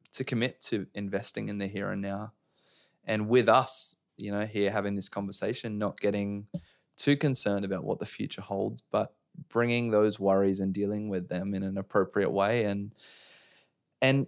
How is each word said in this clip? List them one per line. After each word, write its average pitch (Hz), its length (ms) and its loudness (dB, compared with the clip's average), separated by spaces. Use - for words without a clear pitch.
to - 140 -6
commit 117 380 -2
to 101 300 -2
investing 101 540 -6
in 101 100 -6
the 101 100 -4
here 98 220 -6
and 98 120 -4
now. 98 320 -6
And 107 240 -2
with 120 180 6
us, - 480 2
you 104 140 -8
know, 104 140 -2
here 104 260 0
having 101 240 -2
this 95 120 -4
conversation, 104 720 -4
not 104 240 -2
getting 101 460 -2
too 143 180 4
concerned 107 480 2
about 95 220 -4
what 98 140 -2
the - 60 -6
future - 360 -8
holds, 104 400 -4
but - 340 -2
bringing 120 440 2
those 107 280 4
worries 98 400 4
and 95 140 0
dealing 104 340 -2
with 92 220 -4
them 98 240 -4
in 95 100 -2
an 95 140 -4
appropriate 98 540 2
way, 104 340 2
and, 101 280 -2
and, 135 260 4